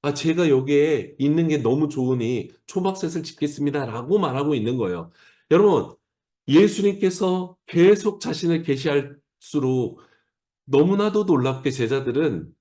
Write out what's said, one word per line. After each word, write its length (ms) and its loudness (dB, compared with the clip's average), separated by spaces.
아, 120 -2
제가 360 0
여기에 680 2
있는 300 2
게 80 0
너무 320 0
좋으니 600 -2
초막셋을 560 -4
짓겠습니다"라고 960 -4
말하고 360 -2
있는 220 -2
거예요. 340 -6
여러분, 420 2
예수님께서 1080 2
계속 540 2
자신을 420 -2
계시할수록 1400 -4
너무나도 600 2
놀랍게 460 0
제자들은 760 -2